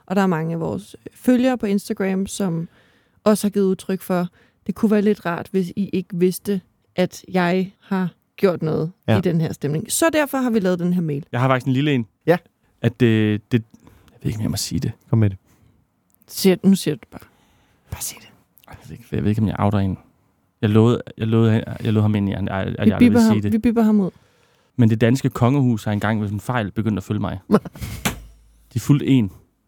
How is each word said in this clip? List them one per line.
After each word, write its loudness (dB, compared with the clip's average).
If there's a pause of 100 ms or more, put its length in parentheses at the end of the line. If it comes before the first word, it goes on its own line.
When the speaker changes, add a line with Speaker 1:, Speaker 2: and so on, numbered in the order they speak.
Speaker 1:
Og -4
der 2
er 2
mange -2
af -6
vores -8 (180)
følgere 0
på -6
Instagram, -2
som -4 (560)
også 2
har 0
givet 0
udtryk -2
for, -4 (380)
det -6
kunne 0
være 2
lidt 0
rart, -6
hvis -2
I -2
ikke -4
vidste, 0 (360)
at -4
jeg 0
har -4 (280)
gjort 0
noget -2 (160)
Speaker 2:
Ja. 4
Speaker 1:
i 0
den 0
her -2
stemning. -6
Så 0
derfor 0
har 0
vi 2
lavet 0
den 0
her 0
mail. -4
Speaker 3:
Jeg -2
har 2
faktisk 0
en 0
lille 2
en. 0 (200)
Speaker 2:
Ja. 4 (460)
Speaker 3:
At 0
det, 4 (120)
det, 2 (500)
jeg -20
ved -4
ikke, -6
om -6
jeg -2
må -4
sige -6
det. -4 (180)
Speaker 2:
Kom 4
med 4
det. -10 (920)
Speaker 1:
Siger, 2
nu 4
siger -2
du -12
det -20
bare. -20 (680)
Bare -14
sig -12
det. -20 (400)
Speaker 3:
Jeg -20
ved -18
ikke, -18
jeg -2
ved 0
ikke, 0
om 2
jeg -4
outer 2
en. -2 (640)
Jeg 2
lovede, 4 (160)
jeg -4
lovede, 4 (320)
jeg 0
lovede 4
ham 2
ind, 0
at -4 (100)
jeg, -6
at -4
jeg -
Speaker 1:
Vi -6
Speaker 3:
aldrig 0
ville 0
Speaker 1:
bipper 6
Speaker 3:
sige 4
Speaker 1:
ham, 2
Speaker 3:
det. -2
Speaker 1:
vi 0
bipper 0
ham 4
ud. -2 (680)
Speaker 3:
Men 6
det 2
danske 2
kongehus 2
har -2
engang -2
ved -4
en -6
fejl -4
begyndt -2
at -8
følge -4
mig. -6 (120)
Speaker 2:
<laughs> -6
Speaker 3:
De -2
fulgte 2
en. 4 (360)